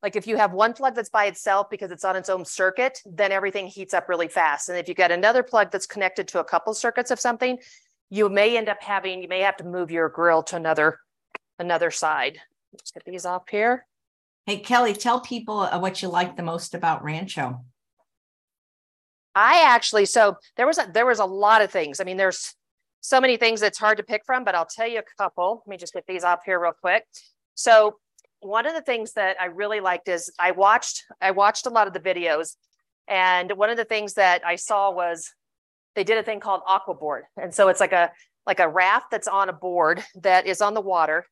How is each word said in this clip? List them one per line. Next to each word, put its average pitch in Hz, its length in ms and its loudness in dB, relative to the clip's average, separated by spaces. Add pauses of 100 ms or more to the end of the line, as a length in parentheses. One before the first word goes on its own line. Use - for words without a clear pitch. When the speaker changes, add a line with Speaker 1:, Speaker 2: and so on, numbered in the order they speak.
Speaker 1:
like, 202 140 -4
if 208 100 -8
you 220 80 -2
have 208 160 4
one 214 220 2
plug 262 200 -2
that's 226 160 -6
by 208 160 2
itself 202 440 -2
because 196 200 -10
it's 170 140 -14
on 185 140 -2
its 185 120 -10
own 185 140 -2
circuit, 190 640 -2
then 196 260 -2
everything 196 340 -2
heats 190 280 -12
up 175 160 -2
really 170 180 -2
fast. 156 400 0
And 180 100 -8
if 175 120 -8
you've 170 80 -8
got 180 140 4
another 208 300 2
plug 214 300 2
that's 190 160 -6
connected 190 420 -4
to 185 100 -2
a 160 40 -2
couple 175 300 -2
circuits 247 380 -2
of 240 80 -2
something, 247 380 -2 (520)
you 208 180 2
may 208 300 2
end 220 100 -2
up 208 160 -4
having, 185 380 -6
you 175 80 -14
may 185 100 -4
have 190 180 0
to - 60 -16
move 175 260 -6
your 165 200 0
grill 165 340 2
to 175 140 -8
another, 160 420 0 (580)
another 170 320 -2
side. 151 520 -4 (320)
Let's - 180 -20
get - 140 -20
these 180 200 -12
off 180 240 -8
here. 233 380 -2 (580)
Speaker 2:
Hey, 202 140 -4
Kelly, 240 340 2
tell 240 260 -2
people, 220 420 -8
uh, 180 180 -2
what 190 220 -4
you 190 80 -6
like 175 260 -2
the 175 80 -8
most 170 300 -8
about 165 300 -2
Rancho. 151 640 -8 (1700)
Speaker 1:
I 262 280 6
actually, 233 420 4
so 202 320 4 (200)
there 254 100 2
was 311 100 0
a, 247 160 -2
there 226 120 4
was 240 140 2
a 208 60 2
lot 202 360 4
of 196 100 0
things. 151 280 -4
I 196 40 -4
mean, 185 140 -8
there's 190 380 -2 (460)
so - 180 4
many 254 180 4
things 226 220 2
that's 202 180 0
hard 214 200 2
to - 60 -8
pick 214 220 -6
from, 254 180 -2
but 196 120 -2
I'll 165 100 0
tell 226 220 -6
you 233 120 -4
a - 220 -10
couple. 190 440 -4
Let 202 60 -16
me 190 60 -14
just 170 160 -16
get 175 140 -10
these 180 160 -6
off 175 220 0
here 185 160 0
real 170 100 0
quick. 185 340 0 (500)
So 214 440 6 (400)
one 214 260 -2
of 320 80 -2
the 320 80 -6
things 226 320 -6
that 190 260 -2
I 185 60 -4
really 202 340 -6
liked 180 280 -4
is 175 320 -6
I 180 120 2
watched, 196 520 2 (180)
I 190 100 0
watched 202 340 2
a 254 40 -4
lot 220 180 2
of 190 60 -12
the 185 60 -6
videos. 165 560 -2 (520)
And 185 460 2
one 202 160 2
of 233 80 -4
the 226 80 -2
things 214 280 -4
that 180 320 2
I 175 100 -2
saw 196 360 0
was 175 420 -6 (600)
they 202 80 -2
did 220 140 2
a 220 60 -2
thing 220 160 -6
called 190 260 -4
aqua 190 280 0
board. 147 320 -6 (100)
And 175 180 -12
so 190 140 4
it's 180 120 2
like 190 140 2
a, 170 180 2 (340)
like 190 140 -2
a 175 80 4
raft 185 440 2
that's 220 160 -4
on 196 220 0
a 180 40 -8
board 175 520 -2 (100)
that 185 300 2
is 185 160 -2
on 208 120 0
the 214 80 -2
water. 170 500 0